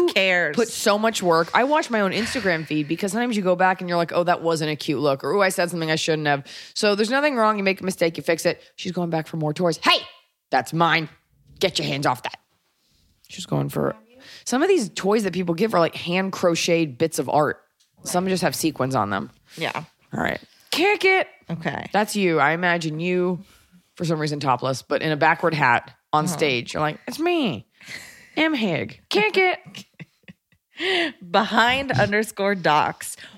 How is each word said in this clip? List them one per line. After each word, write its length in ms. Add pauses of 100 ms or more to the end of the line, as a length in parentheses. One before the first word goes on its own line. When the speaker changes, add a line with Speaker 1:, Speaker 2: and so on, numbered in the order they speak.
Speaker 1:
else 100
cares." 420
Speaker 2:
put 140
so 280
much 240
work. 320
I 120
watch 240
my 100
own 120
Instagram 540
feed 220
because 240
sometimes 240
you 80
go 140
back 240
and 80
you're 80
like, 160
"Oh, 100
that 180
wasn't 300
a 60
cute 240
look," 240
or, 80
"Oh, 80
I 80
said 200
something 220
I 60
shouldn't 320
have." 160 (300)
So 200
there's 160
nothing 240
wrong. 220
You 80
make 160
a 20
mistake, 320
you 80
fix 220
it. 160 (160)
She's 160
going 160
back 180
for 80
more 180
toys. 300
Hey, 140 (520)
that's 220
mine. 380 (500)
Get 200
your 80
hands 180
off 180
that. 140 (920)
She's 200
going 220
for, 260 (500)
some 160
of 80
these 200
toys 340
that 100
people 220
give 180
are, 60
like, 160
hand 360
crocheted 680
bits 180
of 100
art. 320 (440)
Some 240
just 160
have 120
sequins 380
on 160
them. 220 (260)
Speaker 1:
Yeah. 140 (420)
Speaker 2:
All 100
right. 160 (300)
Kick 360
it. 220 (220)
Speaker 1:
Okay. 420
Speaker 2:
That's 240
you. 240
I 120
imagine 480
you, 400 (560)
for 100
some 140
reason, 200
topless, 440
but 180
in 100
a 60
backward 380
hat 360 (200)
on 140
Speaker 1:
Uh-huh. 80
Speaker 2:
stage. 420
You're 60
like, 260
"It's 120
me. 460 (720)
M 160
Hig. 560
Kick 280
it." 220 (1160)
Speaker 1:
<laughs> 560
Behind 600
underscore 640
docs. 600 (220)